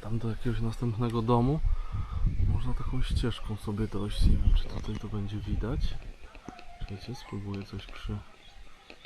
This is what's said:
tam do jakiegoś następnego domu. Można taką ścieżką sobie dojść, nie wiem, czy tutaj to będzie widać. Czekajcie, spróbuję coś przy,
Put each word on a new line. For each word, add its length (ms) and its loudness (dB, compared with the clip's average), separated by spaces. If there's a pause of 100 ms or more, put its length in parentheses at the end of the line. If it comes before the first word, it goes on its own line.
tam 180 -2
do 120 0
jakiegoś 300 0
następnego 640 0
domu. 380 4 (920)
Można 200 2
taką 280 0
ścieżką 540 -2
sobie 300 -4
dojść, 360 0
nie 140 8
wiem, 180 6
czy 100 6
tutaj 340 -4
to 100 -8
będzie 280 -4
widać. 440 -2 (1000)
Czekajcie, 340 -10
spróbuję 480 -10
coś 240 -12
przy, 300 -8 (880)